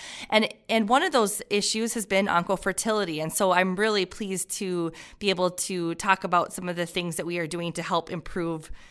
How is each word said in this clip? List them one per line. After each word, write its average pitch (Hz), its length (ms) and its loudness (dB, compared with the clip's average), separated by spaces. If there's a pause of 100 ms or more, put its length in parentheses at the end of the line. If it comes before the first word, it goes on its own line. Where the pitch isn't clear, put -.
(300)
And, 220 240 4 (160)
and 220 180 4
one 262 160 6
of 370 80 2
those 220 380 4
issues 220 440 0
has 214 120 -4
been 196 220 2
oncofertility. 185 920 0
And 165 120 -4
so 190 180 4
I'm 185 240 4
really 208 300 2
pleased 190 460 -6
to 175 420 -2 (260)
be 202 100 0
able 180 220 2
to 175 440 -4
talk 190 280 0
about 175 300 2
some 180 160 -6
of 170 80 -4
the 175 80 -2
things 170 320 -4
that 170 80 -4
we 175 140 -4
are 165 80 -4
doing 170 260 -4
to 170 100 -6
help 170 260 0
improve 165 600 -6 (200)